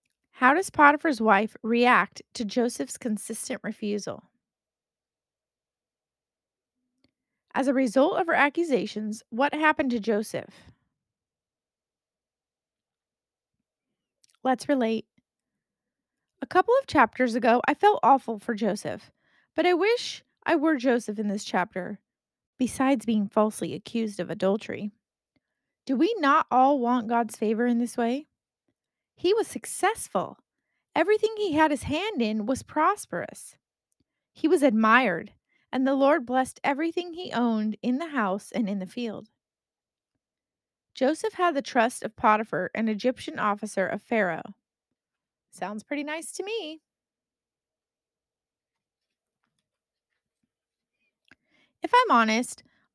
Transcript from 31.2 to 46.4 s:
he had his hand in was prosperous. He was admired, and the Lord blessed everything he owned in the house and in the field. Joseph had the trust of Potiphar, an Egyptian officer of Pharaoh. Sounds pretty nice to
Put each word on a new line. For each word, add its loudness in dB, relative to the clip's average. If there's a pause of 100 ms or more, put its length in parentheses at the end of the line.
he -2
had 4
his -4
hand -4
in -2
was -4
prosperous. -4 (760)
He -6
was 4
admired, 2 (400)
and -2
the 2
Lord 4
blessed -2
everything -4
he -12
owned 0
in -2
the -8
house -4
and -2
in -4
the -8
field. -10 (1700)
Joseph 0
had 0
the -2
trust 0
of -8
Potiphar, 0
an -2
Egyptian -4
officer -2
of -6
Pharaoh. -2 (960)
Sounds -10
pretty -6
nice -10
to -10